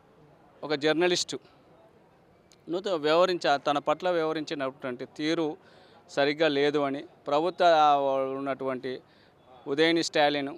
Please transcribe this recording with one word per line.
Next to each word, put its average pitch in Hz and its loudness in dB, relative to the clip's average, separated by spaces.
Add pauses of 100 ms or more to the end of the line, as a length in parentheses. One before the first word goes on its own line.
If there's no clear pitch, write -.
(640)
ఒక 147 -6
జర్నలిస్టు 156 0 (1300)
నూత-, 190 -6
వ్యవహరించ-, 165 2
తన 147 -2
పట్ల 156 -2
వ్యవహరించినటువంటి 147 -4
తీరు 156 -4 (520)
సరిగ్గా 151 2
లేదు 147 2
అని 143 -4 (240)
ప్రభుత్వ, 170 0
ఆ, 151 6 (400)
ఉన్నటువంటి 131 -6 (680)
ఉదయని 160 2
స్టాలిన్, 147 0